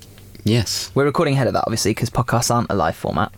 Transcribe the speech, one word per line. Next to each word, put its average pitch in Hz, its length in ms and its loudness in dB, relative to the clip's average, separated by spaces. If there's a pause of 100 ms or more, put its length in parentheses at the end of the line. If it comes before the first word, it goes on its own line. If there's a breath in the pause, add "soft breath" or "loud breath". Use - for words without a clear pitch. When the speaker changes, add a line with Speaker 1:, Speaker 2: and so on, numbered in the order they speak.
(440)
Speaker 1:
Yes. 107 520 0
Speaker 2:
We're 139 80 4
recording 147 300 2
ahead 135 120 2
of 98 60 2
that, 87 160 0
obviously, 110 260 0
'cause 113 160 -2
podcasts 120 420 0
aren't 117 160 0
a - 60 -2
live 82 220 0
format. - 420 -2